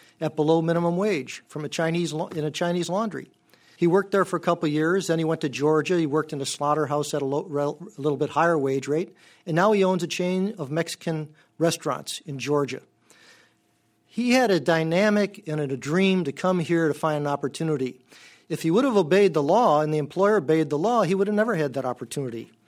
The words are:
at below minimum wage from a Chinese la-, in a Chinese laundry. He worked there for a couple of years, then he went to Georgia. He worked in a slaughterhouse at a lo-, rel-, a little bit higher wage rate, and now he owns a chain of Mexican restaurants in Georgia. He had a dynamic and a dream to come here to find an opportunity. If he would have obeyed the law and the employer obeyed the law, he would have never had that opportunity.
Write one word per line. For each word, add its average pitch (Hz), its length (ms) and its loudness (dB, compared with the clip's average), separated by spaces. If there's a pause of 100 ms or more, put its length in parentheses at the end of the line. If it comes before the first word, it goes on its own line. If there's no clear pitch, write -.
(220)
at 156 140 -4
below 160 260 4
minimum 170 360 0
wage 180 500 -4
from 151 160 -12
a 147 60 -10
Chinese 165 420 -2
la-, 156 160 -4
in 160 160 -6
a 151 80 -2
Chinese 175 380 -2
laundry. 180 400 -4 (480)
He 175 100 2
worked 190 240 2
there 196 140 2
for - 100 -4
a 165 60 -4
couple 170 260 0
of 147 60 0
years, 165 340 0
then 160 100 0
he 165 60 0
went 156 180 -2
to 156 60 -4
Georgia. 151 500 0
He 165 80 2
worked 151 280 -2
in 139 80 -6
a 139 40 -4
slaughterhouse 147 680 -2
at 147 80 -2
a 139 40 -4
lo-, 139 220 -2
rel-, 147 300 -4 (200)
a 143 40 -12
little 143 160 -2
bit 147 140 -2
higher 165 260 2
wage 135 320 -2
rate, 156 260 -2 (300)
and 165 100 -4
now 190 160 4
he 208 100 2
owns 185 220 2
a 170 40 -4
chain 185 500 -2
of 143 140 -8
Mexican 160 580 -6 (280)
restaurants 156 680 -2
in 147 120 -10
Georgia. 135 440 -2 (1200)
He 240 260 -2
had 247 200 4
a 180 80 4
dynamic 185 880 2
and 151 140 -4
a 135 160 -4
dream 180 480 2
to 139 80 -4
come 185 260 0
here 165 300 2
to 143 40 0
find 151 280 -2
an 147 60 -2
opportunity. 143 720 -4 (480)
If 160 140 -6
he 160 80 2
would 214 120 4
have 247 140 2
obeyed 185 360 4
the 147 100 2
law 170 360 4
and 156 140 0
the 151 60 0
employer 190 380 2
obeyed 156 320 4
the 147 80 0
law, 220 260 2
he 175 120 0
would 196 120 0
have 208 80 0
never 214 200 2
had 147 200 -2
that 131 100 -4
opportunity. 123 640 -6 (160)